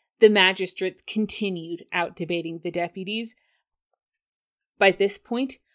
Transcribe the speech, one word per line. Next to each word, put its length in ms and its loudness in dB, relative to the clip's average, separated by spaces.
the 80 10
magistrates 720 2
continued 880 -6
outdebating 720 -4
the 80 -8
deputies. 640 -6
By 120 6
this 280 0
point, 400 -6